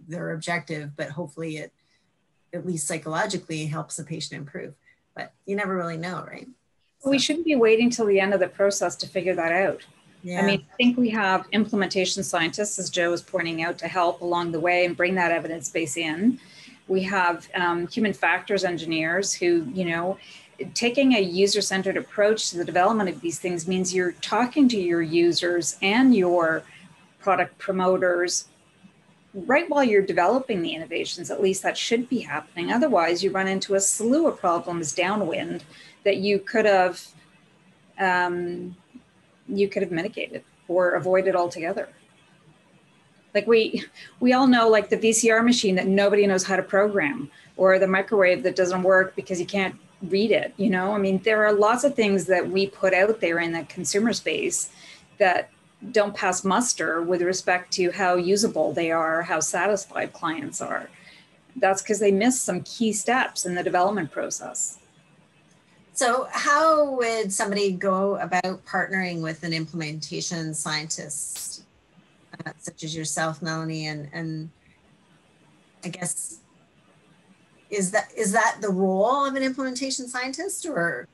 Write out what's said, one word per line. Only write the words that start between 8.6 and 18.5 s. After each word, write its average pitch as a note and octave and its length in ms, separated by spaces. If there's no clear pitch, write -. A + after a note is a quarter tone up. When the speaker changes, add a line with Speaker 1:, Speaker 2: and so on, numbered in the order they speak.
Speaker 2:
to - 100
figure F3+ 280
that E3 160
out. F3+ 340
Speaker 1:
Yeah. F3+ 180
Speaker 2:
I G3 40
mean, G3 260
I - 60
think B3 200
we A#3+ 120
have G3 420
implementation G3 720
scientists, F3+ 560
as E3 100
Joe F3 220
was E3+ 100
pointing E3 400
out, E3+ 180
to - 100
help E3+ 320
along F3 320
the D#3+ 60
way F3 260
and F3 100
bring F3+ 200
that E3+ 160
evidence D#3+ 380
base E3 280
in. E3+ 420
We F#3+ 160
have, F3+ 520
um, F3 320
human G#3 260
factors F#3 500